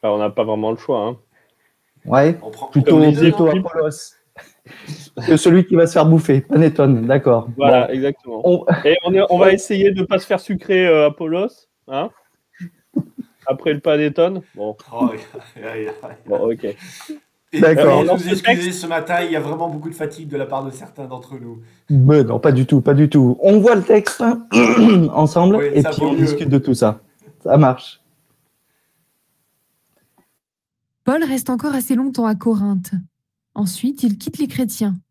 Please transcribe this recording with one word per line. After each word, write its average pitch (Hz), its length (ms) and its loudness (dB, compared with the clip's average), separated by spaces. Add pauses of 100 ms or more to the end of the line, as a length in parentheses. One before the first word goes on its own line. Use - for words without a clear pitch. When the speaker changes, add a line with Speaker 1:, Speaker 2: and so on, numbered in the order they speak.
Speaker 1:
Bah, 107 120 -2
on 104 60 -2
n'a 104 120 -2
pas 113 140 -4
vraiment 107 260 -4
le 113 60 -4
choix, 113 320 -4
hein. 123 80 -10 (880)
Speaker 2:
Ouais. 143 340 2
Speaker 3:
On - 120 -16
prend, - 160 -16
Speaker 2:
Plutôt, 147 240 2
Speaker 1:
Comme 156 80 6
les 151 120 6
Speaker 2:
plutôt 165 360 2
Speaker 1:
équipes. 185 180 -2
Speaker 2:
Apollos. 156 480 -8 (1120)
Que 160 100 4
celui 180 300 4
qui 185 80 -2
va 165 140 4
se - 60 -8
faire 156 120 4
bouffer. 156 360 4
Panettone, 147 680 2
d'accord. 127 480 0
Speaker 1:
Voilà, 127 320 2
Speaker 2:
Bon. 127 60 -6
Speaker 1:
exactement. 131 500 -6
Speaker 2:
On 175 200 2 (200)
Speaker 1:
Et 156 200 4
on 180 80 -2
est, 190 160 2
on 180 100 2
va 190 80 6
Speaker 2:
Ouais. 190 80 4
Speaker 1:
essayer 196 360 0
de 185 140 -4
pas 190 160 -2
se - 60 -18
faire 190 120 -4
sucrer, 185 480 -2
euh, 151 220 4
Apollos, 165 400 -4 (400)
hein, 143 220 -8 (1300)
après 139 280 -4
le 143 80 -4
Panettone. 165 600 -2 (140)
Bon. 104 220 -10 (160)
Speaker 3:
Oh, 120 180 -2
aïe, 110 80 -12 (380)
aïe, 113 100 -20
aïe, 110 220 -10 (160)
aïe. - 120 -18 (120)
Speaker 1:
Bon, 110 240 -4
ok. 117 120 -10 (880)
Speaker 3:
Et 151 80 -2
Speaker 2:
D'accord. 156 260 4
Speaker 3:
veuillez 139 100 4
Speaker 1:
On 147 60 2
Speaker 3:
nous 160 40 0
Speaker 1:
lance 175 180 0
le 190 100 -2
Speaker 3:
excuser, 190 320 0
Speaker 1:
texte. 180 140 -8
Speaker 3:
ce 175 60 -10
matin, 165 380 -4
il 165 80 -6
y 156 40 -4
a 151 40 -2
vraiment 160 280 -8
beaucoup 151 220 -12
de 160 60 -16
fatigue 156 320 -12
de 143 80 -10
la 135 100 -6
part 135 180 -8
de 135 60 -12
certains - 360 -18
d'entre 127 340 -18
nous. 117 180 -18 (320)
Speaker 2:
Mais 143 320 6
non, 117 160 -2
pas 147 140 2
du 127 140 0
tout, 139 140 2
pas 143 140 2
du 147 140 4
tout. 131 320 2
On 202 180 4
voit 226 160 4
le 196 80 0
texte 214 400 0
<clears throat> 233 880 2
ensemble 175 440 2
Speaker 3:
Oui, 214 80 0 (100)
Speaker 2:
et 147 80 4
Speaker 3:
ça 156 80 0
Speaker 2:
puis 147 120 -4
Speaker 3:
vaut 147 80 0
Speaker 2:
on - 20 0
Speaker 3:
mieux. 160 80 0
Speaker 2:
discute 147 280 -2
de 139 100 2
tout 135 160 0
ça. 107 260 0 (440)
Ça 135 120 2
marche. 131 440 0 (3000)
Speaker 4:
Paul 294 200 0
reste 269 260 -6
encore 269 240 -4
assez 262 200 -4
longtemps 254 320 -4
à 214 80 -2
Corinthe. 202 580 -2 (600)
Ensuite, 214 480 -6
il 208 160 -2
quitte - 200 -12
les 294 100 -2
chrétiens. 208 500 -4 (120)